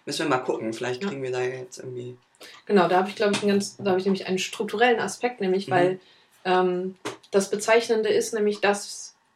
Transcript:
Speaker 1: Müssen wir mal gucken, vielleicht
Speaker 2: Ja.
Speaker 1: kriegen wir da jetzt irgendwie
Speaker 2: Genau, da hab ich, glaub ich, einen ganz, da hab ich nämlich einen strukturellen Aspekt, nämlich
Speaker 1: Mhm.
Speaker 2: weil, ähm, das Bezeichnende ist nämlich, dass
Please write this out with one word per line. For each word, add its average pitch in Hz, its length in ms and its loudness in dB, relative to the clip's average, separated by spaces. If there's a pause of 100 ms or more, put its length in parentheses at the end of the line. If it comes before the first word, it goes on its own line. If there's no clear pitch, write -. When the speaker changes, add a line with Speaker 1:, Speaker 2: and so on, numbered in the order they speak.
Speaker 1:
Müssen 147 200 -4
wir 151 40 0
mal 127 140 2
gucken, 113 300 -4
vielleicht 123 300 -4
Speaker 2:
Ja. - 60 -2
Speaker 1:
kriegen 135 140 -6
wir 127 80 -4
da 123 100 -2
jetzt 127 360 -6
irgendwie 123 400 -12 (480)
Speaker 2:
Genau, 185 240 4
da 180 80 4
hab 196 100 2
ich, - 80 -10
glaub 208 160 2
ich, 196 100 0
einen 202 100 2
ganz, 202 260 0
da 196 140 0
hab 180 80 4
ich 185 60 0
nämlich 190 220 0
einen 185 120 0
strukturellen 220 600 0
Aspekt, 240 400 -4
nämlich 196 280 0
Speaker 1:
Mhm. - 40 -6
Speaker 2:
weil, 185 280 2 (440)
ähm, 185 520 0 (360)
das 196 180 2
Bezeichnende 220 600 2
ist 233 240 0
nämlich, 208 260 0
dass - 560 -2 (200)